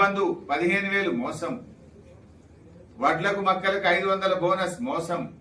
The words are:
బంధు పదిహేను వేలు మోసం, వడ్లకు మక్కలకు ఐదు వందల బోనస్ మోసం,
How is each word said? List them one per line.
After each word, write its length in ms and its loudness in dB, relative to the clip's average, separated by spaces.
బంధు 240 4
పదిహేను 440 2
వేలు 180 0
మోసం, 300 -6
వడ్లకు 440 2
మక్కలకు 380 0
ఐదు 160 -2
వందల 300 2
బోనస్ 360 0
మోసం, 320 -4